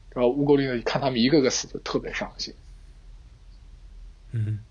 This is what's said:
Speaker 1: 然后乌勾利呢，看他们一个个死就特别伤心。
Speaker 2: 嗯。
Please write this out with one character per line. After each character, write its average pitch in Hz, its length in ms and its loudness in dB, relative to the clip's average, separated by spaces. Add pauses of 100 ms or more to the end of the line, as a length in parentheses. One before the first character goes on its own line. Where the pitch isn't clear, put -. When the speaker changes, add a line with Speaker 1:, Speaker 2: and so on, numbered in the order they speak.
(100)
Speaker 1:
然 127 160 0
后 120 40 4
乌 143 140 0
勾 143 140 6
利 139 80 2
呢， 123 160 -4
看 139 200 -2
他 139 80 0
们 123 120 0
一 127 80 4
个 147 120 6
个 123 80 4
死 - 200 -4
就 - 100 -10
特 - 200 -4
别 - 140 -10
伤 - 240 -8
心。 - 160 -12 (1800)
Speaker 2:
嗯。 107 280 -4 (120)